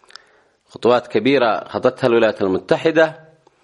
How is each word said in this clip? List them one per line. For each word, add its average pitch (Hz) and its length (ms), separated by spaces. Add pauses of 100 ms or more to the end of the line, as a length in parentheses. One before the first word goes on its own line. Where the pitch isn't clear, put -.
(680)
خطوات 120 380
كبيرة 117 600
خطتها 127 400
الولايات 113 340
المتحدة. 156 840 (400)